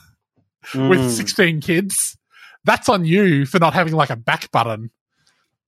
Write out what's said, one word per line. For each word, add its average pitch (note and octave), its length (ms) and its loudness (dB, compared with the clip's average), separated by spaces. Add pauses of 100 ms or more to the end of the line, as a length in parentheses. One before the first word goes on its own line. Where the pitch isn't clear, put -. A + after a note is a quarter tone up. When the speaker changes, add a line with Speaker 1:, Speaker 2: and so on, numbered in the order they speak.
(280)
Speaker 1:
<laughs> - 460 -20
with C3+ 260 2
Speaker 2:
Mm. B2+ 100 0
Speaker 1:
sixteen D3+ 520 -2
kids. - 560 -4 (460)
That's A3+ 260 0
on F#3 160 0
you E3 400 2
for F#3 120 -4
not E3 140 2
having, E3 220 0
like, D3 160 0
a B2 60 -6
back C#3+ 360 -4
button." A2+ 380 -2 (760)